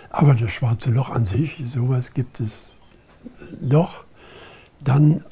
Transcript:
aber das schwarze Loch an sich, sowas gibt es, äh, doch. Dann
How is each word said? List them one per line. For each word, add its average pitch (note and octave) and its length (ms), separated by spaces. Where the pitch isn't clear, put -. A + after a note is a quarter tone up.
aber C#3+ 240
das A2+ 160
schwarze A#2 400
Loch B2 180
an A#2 160
sich, C3+ 420
sowas B2+ 460
gibt - 280
es, - 320
äh, - 380
doch. D3 420
Dann D3 480